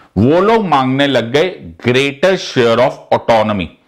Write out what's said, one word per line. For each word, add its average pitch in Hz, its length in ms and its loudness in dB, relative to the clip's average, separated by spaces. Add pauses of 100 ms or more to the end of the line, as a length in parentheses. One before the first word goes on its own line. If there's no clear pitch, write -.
(180)
वो 143 220 4
लोग 214 260 0
मांगने 135 400 0
लग 123 260 -2
गए 147 400 -2 (140)
greater 139 540 0
share 117 380 0
of 123 400 0
autonomy। 107 480 0 (220)